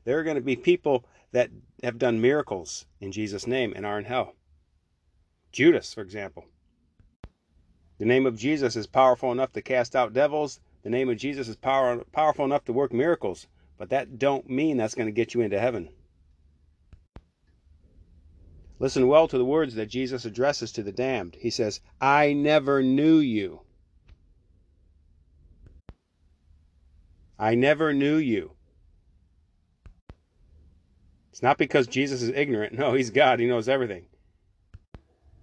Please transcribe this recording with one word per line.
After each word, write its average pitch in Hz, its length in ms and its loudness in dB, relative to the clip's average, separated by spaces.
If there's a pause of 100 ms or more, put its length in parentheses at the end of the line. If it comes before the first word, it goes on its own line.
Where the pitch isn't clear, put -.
There 131 140 -2
are 160 60 -4
gonna 156 160 -4
be 127 160 -2
people 147 480 0 (260)
that 120 200 0 (340)
have 117 140 -4
done 117 220 0
miracles 120 640 0 (120)
in 98 140 -12
Jesus' 104 340 -8
name 120 300 -2
and 98 100 -8
are 104 120 -4
in 104 80 -10
hell. 120 280 -6 (1160)
Judas, 143 420 2
for 113 60 -12
example. 95 460 -14 (1500)
The 104 80 -4
name 131 200 4
of 117 100 -2
Jesus 127 380 -2
is 107 140 -6
powerful 131 420 4
enough 127 220 -4
to 104 100 -8
cast 123 320 -2
out 120 180 0
devils. 143 460 -2 (240)
The 104 80 -10
name 127 180 0
of 120 80 -2
Jesus 135 320 -8
is 110 80 -12
power-, 131 500 0
powerful 151 380 0
enough 139 200 -2
to 127 80 -6
work 131 200 0
miracles. 123 540 -2 (320)
But 95 120 -16
that 131 280 -4
don't 139 320 -2
mean 143 260 0
that's 110 180 -2
gonna 110 180 -4
get 113 220 -2
you 120 60 0
into 101 180 -2
heaven. 107 320 -4 (3000)
Listen 131 280 2
well 156 220 6
to 139 100 -2
the 123 60 2
words 135 320 0
that 110 100 -4
Jesus 123 380 -6
addresses 120 480 -2
to 113 100 -8
the 101 80 -8
damned. 110 460 -4
He 117 140 -6
says, 110 300 -4 (200)
"I 147 320 4
never 143 500 2
knew 147 360 4
you." 107 440 -2 (3750)
"I 110 160 0
never 147 380 2
knew 143 240 2
you." 113 400 -2 (2750)
It's - 120 -12
not 131 160 2
because 143 280 2
Jesus 131 360 -2
is 117 80 0
ignorant. 123 420 -2
No, 123 220 0
he's 127 160 0
God. 131 280 4
He 117 80 2
knows 120 220 0
everything. 123 380 -2 (1400)